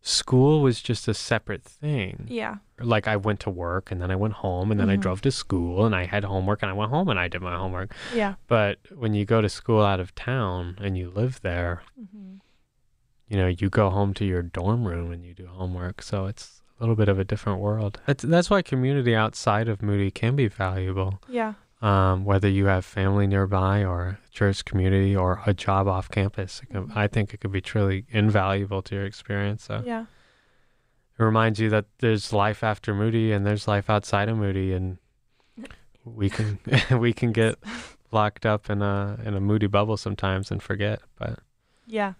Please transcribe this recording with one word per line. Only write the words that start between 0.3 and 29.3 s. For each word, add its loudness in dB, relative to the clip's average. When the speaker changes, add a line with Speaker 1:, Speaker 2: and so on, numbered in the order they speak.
Speaker 1:
was 4
just -4
a 0
separate -4
thing. -6
Speaker 2:
Yeah. -8
Speaker 1:
Like, 0
I 0
went -2
to -4
work, -6
and -6
then -2
I 0
went 0
home, -2
and 2
then 2
I 4
Speaker 2:
Mm-hmm. 2
Speaker 1:
drove -2
to 4
school, 0
and 2
I 0
had -2
homework, -2
and -2
I -6
went -2
home, 0
and 0
I 0
did -6
my -6
homework. -6
Speaker 2:
Yeah. -2
Speaker 1:
But 2
when -2
you 2
go 4
to 2
school 2
out 2
of -8
town -4
and -2
you -6
live -2
there, -4
Speaker 2:
Mm-hmm. -18
Speaker 1:
you -2
know, 2
you 0
go 4
home 0
to -2
your 0
dorm -2
room -4
and -12
you -20
do -18
homework. -8
So -4
it's -12
a -6
little 2
bit 4
of 4
a 0
different -4
world. -2
That's, 0
that's 4
why 4
community 2
outside 2
of -2
Moody 2
can 0
be 2
valuable. -2
Speaker 2:
Yeah. -4
Speaker 1:
Um, 4
whether 4
you 4
have 4
family 2
nearby 2
or -4
church 0
community 4
or 0
a 4
job 0
off -2
campus, -4
it -20
can, -6
Speaker 2:
Mm-hmm. -6
Speaker 1:
I 2
think -2
it -16
could -6
be -2
truly 0
invaluable 2
to -8
your -4
experience. -6